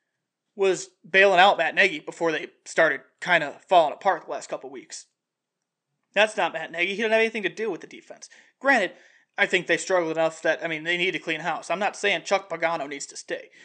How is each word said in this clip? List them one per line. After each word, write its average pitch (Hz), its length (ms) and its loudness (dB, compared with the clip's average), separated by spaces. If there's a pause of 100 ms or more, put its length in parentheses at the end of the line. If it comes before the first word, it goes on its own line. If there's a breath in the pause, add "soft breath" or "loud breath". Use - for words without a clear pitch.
(540)
was 190 360 0 (180)
bailing 190 300 6
out 185 200 8
Matt 156 160 -2
Nagy 175 260 2
before 165 320 -4
they 139 160 -6 (160)
started 151 360 2 (200)
kinda 156 480 0
falling 165 240 6
apart 175 320 -2
the 170 60 -14
last 135 180 -8
couple 139 220 -10
weeks. - 360 -18 (1080)
That's 214 220 2
not 170 180 -2
Matt 156 180 -12
Nagy. 175 200 -2
He 190 40 -6
didn't 220 160 -2
have 220 80 4
anything 220 220 -2
to 175 80 -4
do 202 200 -6
with 156 120 -8
the - 40 -14
defense. - 440 -20 (280 soft breath)
Granted, 247 340 0 (440 soft breath)
I 202 80 0
think 180 220 0
they 170 100 2
struggled 170 360 -2
enough 160 300 -2
that, 156 220 -2
I - 20 -6
mean, 156 180 -8
they 175 120 -2
need 180 140 0
to 160 80 -6
clean 160 220 -6
house. 160 300 -6
I'm 170 80 -2
not 196 160 -4
saying 190 280 -2
Chuck 190 260 -2
Pagano 165 400 -4
needs 143 180 -12
to - 100 -20
stay. - 340 -12 (140 soft breath)